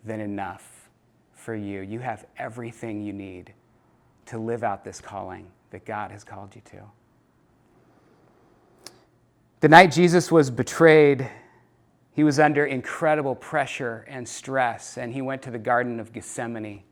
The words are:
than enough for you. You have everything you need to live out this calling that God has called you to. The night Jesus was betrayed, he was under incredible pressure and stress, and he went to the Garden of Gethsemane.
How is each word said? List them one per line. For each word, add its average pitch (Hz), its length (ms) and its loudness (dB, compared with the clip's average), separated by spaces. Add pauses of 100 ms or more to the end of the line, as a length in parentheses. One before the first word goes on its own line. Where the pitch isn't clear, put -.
than 110 160 -8
enough 98 680 -10 (420)
for - 220 -14
you. 101 280 -8
You 104 180 -12
have 117 260 -10 (120)
everything 117 640 -12
you 104 120 -10
need 95 400 -16 (720)
to 117 120 -12
live 113 260 -6
out 101 200 -4
this 95 160 -14
calling 92 520 -14 (180)
that - 160 -18
God 104 260 -10
has 104 120 -20
called 101 320 -20
you 107 60 -20
to. 98 220 -20 (2750)
The 156 100 4
night 170 220 12
Jesus 170 400 4
was 151 180 6
betrayed, 143 800 4 (840)
he 151 120 0
was 147 160 2
under 147 260 4
incredible 139 720 -2
pressure 123 720 -6
and 127 200 -12
stress, 123 680 -4
and 120 160 -10
he 135 80 -6
went 131 220 -8
to 127 80 -12
the 117 80 -10
Garden 120 400 -2
of 104 120 -14
Gethsemane. 107 800 -12